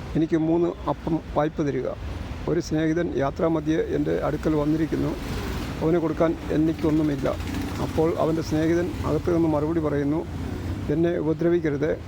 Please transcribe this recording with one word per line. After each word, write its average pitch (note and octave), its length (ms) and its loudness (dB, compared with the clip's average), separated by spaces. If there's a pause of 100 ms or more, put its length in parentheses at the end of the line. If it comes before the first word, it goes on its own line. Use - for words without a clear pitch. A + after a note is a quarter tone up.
(160)
എനിക്ക് D#3+ 200 2
മൂന്ന് E3 320 4 (220)
അപ്പം D#3 300 -2 (160)
വായ്പ D#3+ 260 0
തരിക. C3+ 260 -2 (600)
ഒരു D#3+ 120 2
സ്നേഹിതൻ D#3+ 560 0
യാത്രാമധ്യേ D#3 640 0 (160)
എൻ്റെ D3+ 180 0 (140)
അടുക്കൽ D3+ 260 0
വന്നിരിക്കുന്നു, D3 580 0 (720)
അവന് D#3+ 160 4
കൊടുക്കാൻ E3 380 2 (140)
എനിക്കൊന്നുമില്ല.' D3+ 840 2 (460)
അപ്പോൾ D#3 360 2
അവൻ്റെ D#3+ 240 2
സ്നേഹിതൻ E3 480 2 (160)
അകത്തു D3+ 240 0
നിന്ന് E3 180 4
മറുപടി D#3 320 2
പറയുന്നു, D3 460 0 (640)
'എന്നെ E3+ 260 2
ഉപദ്രവിക്കരുത്, D#3+ 880 2